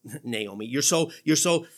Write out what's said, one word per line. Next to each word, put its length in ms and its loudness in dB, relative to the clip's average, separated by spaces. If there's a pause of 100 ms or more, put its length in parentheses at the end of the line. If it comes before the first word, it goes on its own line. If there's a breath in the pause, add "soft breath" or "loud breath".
<laughs> 220 -14
Naomi. 420 -6
You're 160 -2
so, 280 2 (140 loud breath)
you're 120 4
so 300 2 (120 loud breath)